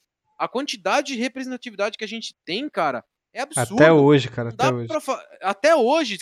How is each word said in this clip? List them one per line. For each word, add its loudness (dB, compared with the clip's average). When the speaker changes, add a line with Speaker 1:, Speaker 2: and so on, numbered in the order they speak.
Speaker 1:
a -2
quantidade -4
de -6
representatividade -8
que -10
a -10
gente -12
tem, -6
cara, -4
é -10
absurdo. -4
Speaker 2:
Até 8
hoje, 6
cara, -6
Speaker 1:
Não -14
dá 0
Speaker 2:
até 0
hoje. -6
Speaker 1:
pra -4
fa-, -8
até 2
hoje, 2